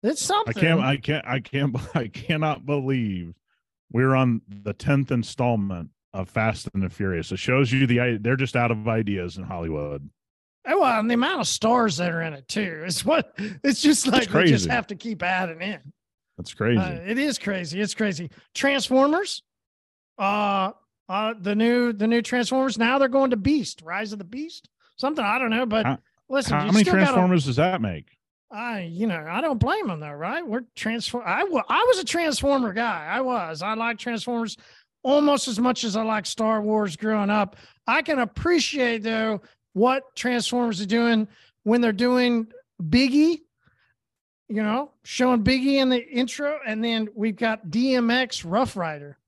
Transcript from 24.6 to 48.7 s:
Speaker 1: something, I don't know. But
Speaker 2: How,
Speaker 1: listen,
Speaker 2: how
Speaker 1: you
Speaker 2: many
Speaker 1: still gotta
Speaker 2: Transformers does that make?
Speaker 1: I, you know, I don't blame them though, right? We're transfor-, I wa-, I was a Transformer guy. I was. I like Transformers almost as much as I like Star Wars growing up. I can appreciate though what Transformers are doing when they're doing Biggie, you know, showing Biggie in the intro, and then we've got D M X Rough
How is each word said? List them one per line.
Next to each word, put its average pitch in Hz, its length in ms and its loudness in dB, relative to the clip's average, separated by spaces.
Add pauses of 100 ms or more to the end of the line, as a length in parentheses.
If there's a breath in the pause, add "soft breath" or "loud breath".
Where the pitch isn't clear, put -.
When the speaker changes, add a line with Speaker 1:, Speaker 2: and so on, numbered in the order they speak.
Speaker 1:
something, 285 280 -2
I 208 140 0
don't 254 120 0
know. 233 160 2
But 214 200 0
Speaker 2:
How, 131 120 0 (320)
Speaker 1:
listen, 262 240 0
Speaker 2:
how 147 120 2
Speaker 1:
you 214 60 0
Speaker 2:
many 208 120 8
Speaker 1:
still 359 100 4
gotta 190 120 6
Speaker 2:
Transformers 180 400 4
does 123 120 0
that 180 240 2
make? 87 360 -6 (340)
Speaker 1:
I, 226 300 -8
you 170 240 -6
know, 170 240 -4
I 196 120 -4
don't 294 180 -2
blame 339 280 0
them 170 120 -6
though, 151 120 -12
right? 202 340 -6
We're 247 180 -4 (120)
transfor-, 233 520 -6
I 214 160 0
wa-, 330 240 0
I 359 200 2
was 494 120 4
a 320 60 -6
Transformer 277 680 0
guy. 196 360 -2
I 220 120 -2
was. 185 400 -4
I 208 140 -2
like 226 220 -4
Transformers 233 600 -6 (460 soft breath)
almost 285 440 4
as 220 120 -4
much 247 240 0
as 208 120 -2
I 220 80 0
like 214 220 -2
Star 220 360 0
Wars 208 340 0
growing 208 340 0
up. 208 280 0 (300 loud breath)
I 269 140 2
can 302 180 -2
appreciate 254 840 0
though 220 380 -2 (320 soft breath)
what 254 420 2
Transformers 240 680 -2
are 208 60 -6
doing 226 400 2 (360 soft breath)
when 233 180 4
they're 233 100 2
doing 240 560 2 (340)
Biggie, 269 600 4 (1080)
you 220 140 -2
know, 240 280 -2 (120)
showing 247 400 2
Biggie 262 320 4
in 262 140 4
the 240 200 2
intro, 285 560 -2
and 220 180 -4
then 226 300 0
we've 214 220 -2
got 220 340 -2
D 240 260 2
M 240 140 2
X 247 340 -2
Rough 202 320 0